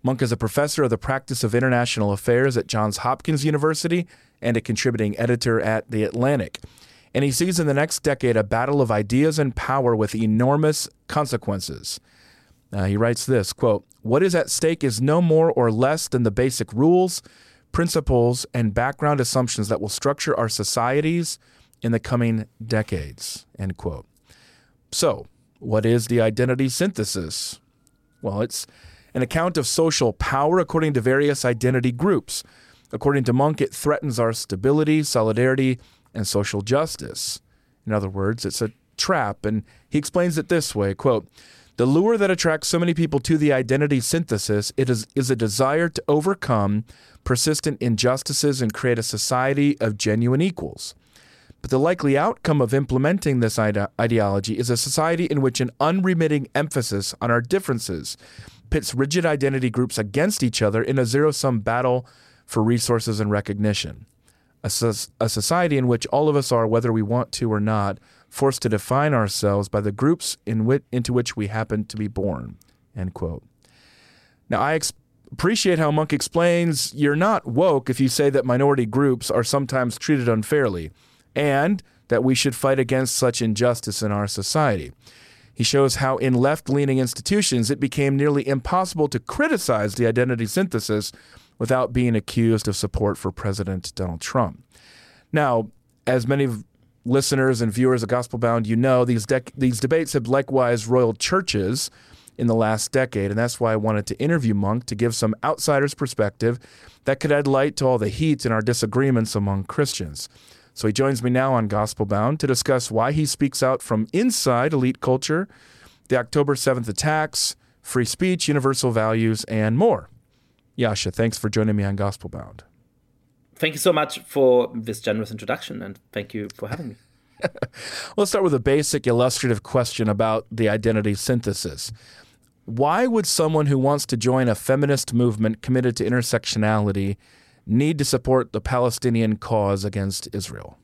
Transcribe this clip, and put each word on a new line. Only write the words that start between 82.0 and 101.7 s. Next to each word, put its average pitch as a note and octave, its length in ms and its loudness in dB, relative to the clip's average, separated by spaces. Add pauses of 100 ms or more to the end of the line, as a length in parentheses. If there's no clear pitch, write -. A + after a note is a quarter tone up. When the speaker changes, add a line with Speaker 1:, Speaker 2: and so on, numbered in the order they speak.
Speaker 1:
that A#2+ 140 2
we C3 120 4
should B2+ 200 0
fight C3+ 240 2
against C3 380 0
such - 240 0
injustice A2+ 640 0
in G#2 100 -2
our G#2 140 0
society. G2+ 680 -2 (600)
He A#2 100 -2
shows C#3 300 4
how C3 240 0
in B2+ 160 2
left-leaning C3+ 640 2
institutions B2+ 720 0
it C#3 100 -2
became C#3 380 0
nearly C#3+ 280 2
impossible D3+ 640 0
to C3 100 -4
criticize B2 760 0
the A#2+ 120 2
identity A#2+ 380 2
synthesis A2 640 -2 (480)
without B2+ 320 0
being B2 240 2
accused A2+ 540 0
of G2 80 -4
support G2+ 400 -2
for F#2+ 160 -6
President G2 640 -6
Donald F2 260 -6
Trump. - 420 -4 (720)
Now, B2+ 380 0 (360)
as B2+ 200 0
many C#3 180 2
v-, A2+ 200 -4 (420)
listeners C3 560 2
and A2 100 0
viewers B2+ 300 2
of G#2 80 -6
Gospel B2 280 -2
Bound, A#2 280 0
you A2+ 100 0
know, B2+ 300 4
these A#2 180 0
dec-, C3 320 -2
these B2+ 240 0
debates D#3+ 320 0
have A#2+ 160 -2
likewise B2+ 580 2
roiled A#2 320 2
churches A#2 720 -2 (460)